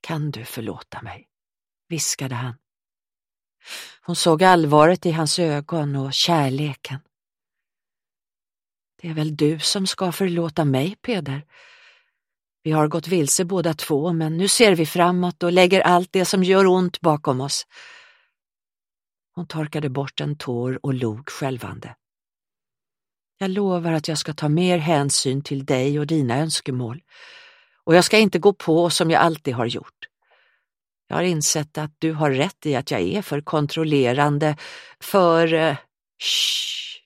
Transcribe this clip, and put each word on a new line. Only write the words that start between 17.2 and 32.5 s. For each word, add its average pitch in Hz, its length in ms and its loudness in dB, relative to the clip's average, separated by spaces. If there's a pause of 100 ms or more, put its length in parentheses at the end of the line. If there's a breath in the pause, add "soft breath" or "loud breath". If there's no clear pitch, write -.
oss." - 260 -6 (1700 loud breath)
Hon 175 120 -10
torkade 151 440 -6
bort 139 300 -6
en 147 180 -6
tår 127 480 -6
och 135 80 -2
log 123 360 -6
skälvande. 117 680 -10 (1400)
"Jag 196 120 -4
lovar 185 420 -2
att 156 160 -2
jag 156 100 -4
ska - 160 -8
ta 151 140 -4
mer 175 300 2
hänsyn 143 640 0
till 139 220 -8
dig 139 340 0
och 147 80 -2
dina 139 320 0
önskemål. 139 640 -6 (840 loud breath)
Och 160 100 4
jag 180 100 8
ska 214 140 4
inte 202 200 4
gå 196 140 6
på 170 380 2
som 165 200 0
jag 156 120 4
alltid 151 320 0
har 117 120 -2
gjort. - 420 -12 (1000)
Jag - 100 -6
har 165 60 0
insett 156 560 -2
att 151 200 -8
du 160 140 -2
har 151 180 0
rätt 139 360 -2